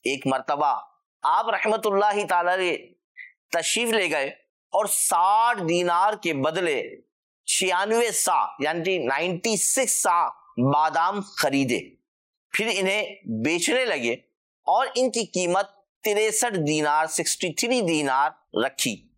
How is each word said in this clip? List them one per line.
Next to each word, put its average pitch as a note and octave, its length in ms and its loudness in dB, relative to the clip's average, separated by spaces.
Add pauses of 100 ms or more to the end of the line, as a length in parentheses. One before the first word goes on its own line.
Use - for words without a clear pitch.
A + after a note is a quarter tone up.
ایک C3+ 240 -2
مرتبہ C3+ 520 0 (440)
آپ F#3+ 260 2
رحمت G#3+ 380 0
اللہ G#3 420 2
تعالی F3 240 2
علیہ F#3 240 0 (760)
تشریف A3 380 0
لے G3 220 2
گئے C#3 160 0 (440)
اور G#3 140 0
ساٹھ G3+ 840 2
دینار F3 440 2
کے E3+ 200 -4
بدلے D3+ 680 -2 (440)
چھیانوے G3+ 640 0
سا، D#3 340 0 (140)
یعنی E3 380 -2
نائنٹی E3+ 600 -2
سکس - 460 0
سا E3+ 240 2 (460)
بادام E3 460 2 (180)
خریدے۔ C3+ 600 -2 (520)
پھر A3 240 -2
انہیں G3 400 -2 (300)
بیچنے F3 400 0
لگے B2+ 280 -2 (500)
اور A3 320 2
ان B3 160 2
کی A3+ 140 -2
قیمت F3+ 400 0 (380)
تریسٹھ G#3+ 540 0 (100)
دینار، D3+ 380 2
سکسٹی D#3+ 480 -4
تھری A#3+ 280 0
دینار D3+ 480 2 (360)
رکھی۔ - 520 -6